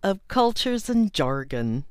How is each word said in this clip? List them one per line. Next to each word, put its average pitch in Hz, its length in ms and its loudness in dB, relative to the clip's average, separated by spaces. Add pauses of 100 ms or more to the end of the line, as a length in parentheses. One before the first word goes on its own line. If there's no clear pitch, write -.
of 196 240 -2
cultures 240 600 0
and 226 240 2
jargon. 131 760 -2